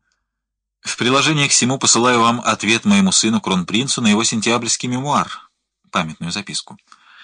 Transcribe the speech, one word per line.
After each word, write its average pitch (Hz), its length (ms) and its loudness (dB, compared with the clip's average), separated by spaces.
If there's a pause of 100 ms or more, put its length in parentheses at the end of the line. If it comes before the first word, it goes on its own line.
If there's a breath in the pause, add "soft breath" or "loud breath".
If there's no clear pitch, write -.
(800)
В - 160 -10
приложение 139 500 2
к 135 60 0
сему 131 260 0
посылаю 120 420 2
вам 120 200 2
ответ 110 460 -2
моему 98 260 4
сыну, 110 300 2
кронпринцу, 95 580 -2
на 117 80 2
его 104 160 2
сентябрьский 117 640 -2
мемуар, 127 600 -4 (400)
памятную 85 420 -6
записку. - 460 -10 (460 loud breath)